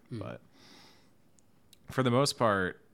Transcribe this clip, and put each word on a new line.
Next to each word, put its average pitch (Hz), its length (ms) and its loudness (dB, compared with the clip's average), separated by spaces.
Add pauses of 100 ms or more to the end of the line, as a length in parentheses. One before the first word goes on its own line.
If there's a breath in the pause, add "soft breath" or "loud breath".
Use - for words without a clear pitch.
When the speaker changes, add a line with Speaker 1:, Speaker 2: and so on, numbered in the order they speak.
(120)
Speaker 1:
Mm. 113 80 -10
Speaker 2:
But 58 220 -12 (1500 loud breath)
for - 140 -2
the 127 80 2
most 139 260 2
part, 98 440 0 (120)